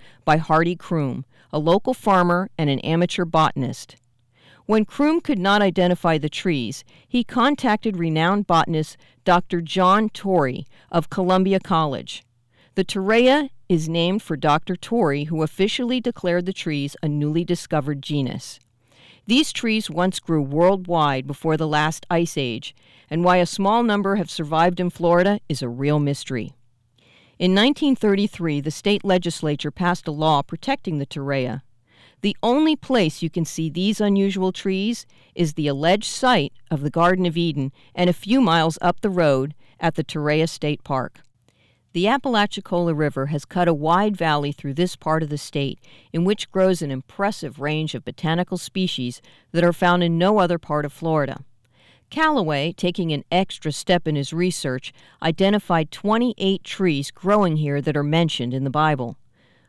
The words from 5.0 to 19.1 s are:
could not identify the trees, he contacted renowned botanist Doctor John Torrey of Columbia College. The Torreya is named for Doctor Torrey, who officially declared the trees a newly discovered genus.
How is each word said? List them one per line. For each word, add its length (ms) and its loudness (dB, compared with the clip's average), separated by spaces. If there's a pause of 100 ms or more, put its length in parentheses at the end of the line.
could 200 -2
not 220 4
identify 540 2
the 120 -4
trees, 560 -4 (240)
he 160 0
contacted 720 0
renowned 500 0
botanist 500 0 (280)
Doctor 360 2
John 500 2
Torrey 540 -2 (280)
of 180 0
Columbia 480 2
College. 640 -2 (540)
The 80 2
Torreya 640 2 (180)
is 200 2
named 340 0
for 140 -6
Doctor 400 0
Torrey, 480 0
who 180 -4
officially 580 -2
declared 460 -2
the 60 -2
trees 500 -6
a 60 -2
newly 360 -2
discovered 560 -4
genus. 600 -6 (640)